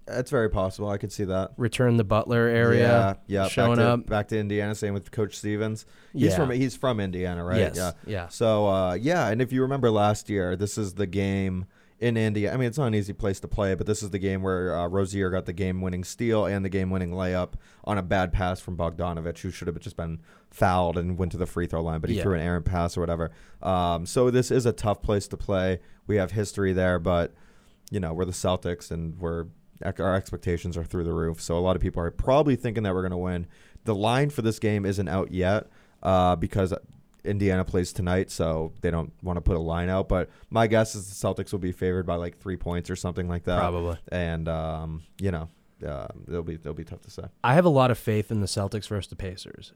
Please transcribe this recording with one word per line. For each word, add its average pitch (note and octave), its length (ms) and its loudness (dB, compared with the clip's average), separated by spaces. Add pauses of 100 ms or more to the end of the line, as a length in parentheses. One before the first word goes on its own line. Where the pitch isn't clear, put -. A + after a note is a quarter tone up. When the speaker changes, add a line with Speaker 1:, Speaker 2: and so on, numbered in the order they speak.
Speaker 1:
That's A#2+ 260 -4
very A2+ 180 4
possible. G2+ 400 -2
I G2+ 80 -2
could G2+ 140 -6
see - 140 -4
that. F#2 320 0
Speaker 2:
Return A#2+ 400 4
the A2+ 60 6
Butler A2 440 2
area, A#2 720 6 (100)
Speaker 1:
Yeah, G2 160 0
yeah, F#2+ 40 2
Speaker 2:
showing A#2+ 300 2
Speaker 1:
back A#2 80 6
to, A#2+ 40 6
Speaker 2:
up. A#2+ 180 2
Speaker 1:
back G#2 220 0
to A2 100 0
Indiana. G#2 360 0
Same G2+ 180 -2
with G2 180 -6
Coach G#2+ 260 -4
Stevens. G#2+ 480 -2 (280)
He's C3 180 0
Speaker 2:
Yeah. - 40 2
Speaker 1:
from, D3 160 2
he's B2+ 240 0
from B2 240 0
Indiana, F2+ 460 -2
right? F2+ 140 2
Speaker 2:
Yes, E2 180 0
Speaker 1:
Yeah. F2+ 140 -2 (140)
Speaker 2:
yeah. F2+ 220 -6
Speaker 1:
So, G#2+ 400 2
uh, F#2+ 280 2
yeah, C#3 340 0
and A2 120 2
if B2+ 120 -2
you C3 80 2
remember C3 300 2
last G#2 380 2
year, F#2+ 280 0
this G2+ 200 -2
is G2 180 -4
the G2 120 0
game F#2+ 580 0 (340)
in A#2 180 2
India. G#2 360 2
I A2+ 40 -2
mean, B2+ 100 2
it's A#2 100 -6
not C#3+ 100 2
an A2 80 2
easy G2+ 180 -2
place G2 260 -2
to - 80 -10
play, G2 280 0
but E2 120 -4
this G#2+ 160 0
is G2+ 80 -6
the G2+ 80 -2
game F#2+ 240 0
where, F2+ 340 0
uh, F2 100 0
Rozier F#2+ 440 0
got F#2 140 -2
the F#2 80 -6
game-winning F#2 500 -2
steal A2 420 0
and G2 200 0
the F#2+ 40 -4
game-winning F#2 420 0
layup F#2 420 -2 (320)
on G#2 120 0
a F#2+ 60 -2
bad F#2 300 0
pass F#2 260 0
from F2+ 180 -8
Bogdanovich, E2 640 -4
who F#2+ 120 -6
should F2 160 -10
have E2 120 -4
just - 180 -12
been E2 220 -6 (320)
fouled F2+ 460 2
and F2 200 0
went F2+ 140 0
to E2+ 80 -6
the F2+ 80 -2
free F2 180 -2
throw E2 160 -2
line, E2 200 -2
but E2 100 -2
he A2 60 0
Speaker 2:
Yeah. F2+ 60 -2
Speaker 1:
threw G2 120 2
an D#2+ 60 -2
errant E2+ 240 0
pass F2 320 0
or - 20 2
whatever. E2 320 -2 (320)
Um, F2 420 0
so B2 240 2
this B2 220 2
is A#2+ 160 4
a A2 60 4
tough - 280 -2
place G#2 280 0
to F#2+ 80 -10
play. F#2 420 0 (260)
We G#2 120 2
have F#2 140 0
history G2+ 400 0
there, F#2 280 2
but, E2+ 340 0 (560)
you G2+ 100 -4
know, E2 140 -4
we're F2+ 120 -2
the F2 60 -2
Celtics, F2+ 600 -4
and E2 280 -6
we're, E2+ 280 -4 (360)
our F#2 300 0
expectations F2+ 640 -2
are E2+ 60 -2
through E2+ 220 -4
the E2 80 -2
roof. E2 280 -2
So E2+ 160 -2
a F2 40 2
lot F#2 140 2
of F2+ 60 -4
people F2+ 220 0
are E2+ 80 -2
probably C#3+ 440 4
thinking A2+ 280 -2
that G2 100 0
we're F#2 80 0
gonna F#2 160 -2
win. F2+ 300 -2 (380)
The A2 100 0
line A#2+ 340 2
for C#3 140 -4
this A2 160 0
game G#2 260 2
isn't G2 220 0
out F2+ 240 -2
yet, F#2 340 2 (380)
uh, F2+ 320 4
because F#2 380 0 (520)
Indiana G2 400 2
plays F#2 260 0
tonight, F2+ 400 0
so D#2+ 400 -2 (100)
they F2 100 0
don't E2 200 -2 (100)
wanna F2 200 -4
put F2+ 160 2
a - 20 -2
line E2+ 300 -2
out. F#2 180 0
But F2+ 220 0 (200)
my A2+ 180 4
guess A2 280 2
is G2 140 -10
the G2 180 -4
Celtics F#2+ 240 -4
will G2+ 80 -2
be F2+ 140 -4
favored F#2 320 0
by, F2 100 -2
like, E2+ 220 -6
three F#2+ 180 -6
points F2 340 -4
or F#2 60 -4
something F2+ 320 -4
like F2 180 -4
that. F2+ 140 2
Speaker 2:
Probably. F2 380 -2 (120)
Speaker 1:
And, E2 380 -4
um, D#2+ 560 -6 (160)
you F#2+ 120 -2
know, E2 180 -6 (360)
uh, C#2+ 220 -8 (180)
they'll E2+ 180 -6
be, E2+ 120 -8
they'll D#2 180 -10
be D#2+ 120 -10
tough - 160 -14
to - 100 -20
say. F#2+ 120 -14 (200)
Speaker 2:
I A#2+ 100 4
have F3 120 6
a F3 40 4
lot C3 220 4
of A2+ 60 -2
faith G#2+ 340 -2
in A2 80 0
the G2 80 0
Celtics G2+ 400 -4
versus G2+ 220 -6
the - 80 -16
Pacers. - 580 -12